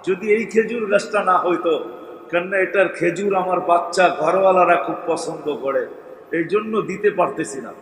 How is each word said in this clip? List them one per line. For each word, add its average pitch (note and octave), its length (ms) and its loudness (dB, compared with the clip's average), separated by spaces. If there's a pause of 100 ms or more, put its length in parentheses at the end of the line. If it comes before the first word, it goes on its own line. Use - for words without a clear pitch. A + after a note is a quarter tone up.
যদি F#3 300 -2
এই A3+ 120 2
খেজুর A3 440 0
গাছটা G3+ 340 2
না F#3 140 4
হইতো, E3+ 360 2 (540)
কেননা F#3 300 -2
এটার F#3 380 2
খেজুর F3 400 0
আমার F3+ 240 0
বাচ্চা F3 460 2 (140)
ঘরওয়ালারা F3+ 560 4
খুব E3 300 -2
পছন্দ D#3+ 400 -4 (100)
করে, B2+ 280 -2 (480)
এই E3 160 -2
জন্য G#3+ 340 -2
দিতে F#3+ 300 -2
পারতেছি E3 500 -4
না। G#2 100 -14 (100)